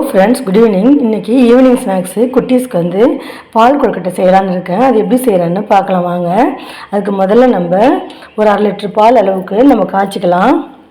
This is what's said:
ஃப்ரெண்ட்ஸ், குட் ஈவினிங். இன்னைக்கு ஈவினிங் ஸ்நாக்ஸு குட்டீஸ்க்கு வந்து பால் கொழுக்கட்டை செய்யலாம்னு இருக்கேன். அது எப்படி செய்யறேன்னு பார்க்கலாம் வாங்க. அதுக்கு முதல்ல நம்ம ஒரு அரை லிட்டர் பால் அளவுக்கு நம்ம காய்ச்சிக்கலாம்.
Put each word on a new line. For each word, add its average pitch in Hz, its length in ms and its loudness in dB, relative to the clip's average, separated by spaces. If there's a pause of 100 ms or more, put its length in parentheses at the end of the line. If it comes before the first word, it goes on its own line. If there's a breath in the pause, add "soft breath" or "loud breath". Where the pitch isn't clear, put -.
ஃப்ரெண்ட்ஸ், 214 380 0
குட் 190 160 -2
ஈவினிங். 220 320 2 (100)
இன்னைக்கு 220 420 -4
ஈவினிங் 247 360 4
ஸ்நாக்ஸு 190 520 -4
குட்டீஸ்க்கு 254 500 -2
வந்து 175 220 -2 (480 loud breath)
பால் 240 300 2
கொழுக்கட்டை 185 320 -4
செய்யலாம்னு 190 420 2
இருக்கேன். 180 300 -4
அது 254 160 2
எப்படி 196 200 0
செய்யறேன்னு 185 460 0
பார்க்கலாம் 190 420 0
வாங்க. 175 220 -4 (560 loud breath)
அதுக்கு 196 280 -4
முதல்ல 202 340 2
நம்ம 180 240 -2 (640 loud breath)
ஒரு 214 140 0
அரை 202 140 0
லிட்டர் 202 300 -4
பால் 226 280 4
அளவுக்கு 190 440 -4
நம்ம 220 220 4
காய்ச்சிக்கலாம். 196 720 0 (340)